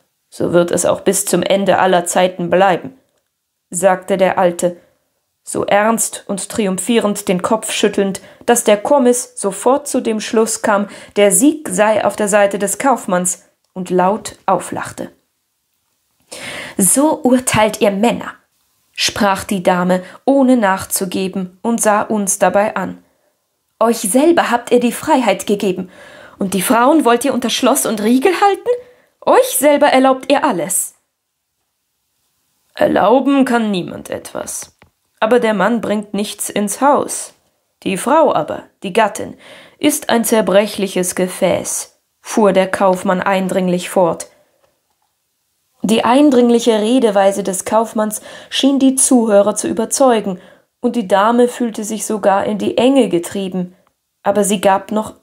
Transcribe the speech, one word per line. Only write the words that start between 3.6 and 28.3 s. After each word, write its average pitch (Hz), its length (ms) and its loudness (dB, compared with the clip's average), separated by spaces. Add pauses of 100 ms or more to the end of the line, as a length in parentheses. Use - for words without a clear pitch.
sagte 190 480 0
der 185 200 2
Alte, 175 400 0 (640)
so - 220 -6
ernst 214 640 0
und 196 220 -8
triumphierend 208 800 -2
den 185 120 0
Kopf - 300 -4
schüttelnd, 202 480 -2 (260)
dass 233 200 2
der 208 100 4
Kommis 247 640 0
sofort 254 480 -2
zu 254 140 -4
dem 220 180 -4
Schluss 220 420 -2
kam, 208 280 0 (260)
der 202 160 4
Sieg 247 380 2
sei 214 340 0
auf 202 140 -2
der 208 100 -2
Seite 202 320 2
des 190 200 -4
Kaufmanns, 185 680 -2 (280)
und 185 160 -10
laut 185 560 0
auflachte. - 640 -6 (1700)
"So 269 440 2
urteilt 247 580 2
ihr 208 120 2
Männer", 196 420 -2 (580)
sprach - 520 -2
die 190 200 -4
Dame, 180 400 2 (220)
ohne 262 320 4
nachzugeben, 190 1040 -4
und 233 200 -2
sah 214 200 2
uns 202 380 -4
dabei 202 360 0
an. 180 280 -8 (760)
"Euch 226 200 2
selber 247 500 2
habt 240 220 -2
ihr 240 80 6
die 240 120 0
Freiheit 196 540 0
gegeben, 190 440 -2 (500)
und 196 160 -4
die 185 80 -2
Frauen 254 420 4
wollt 240 180 2
ihr 269 100 0
unter 247 180 -2
Schloss 254 340 0
und 208 160 -4
Riegel 262 400 2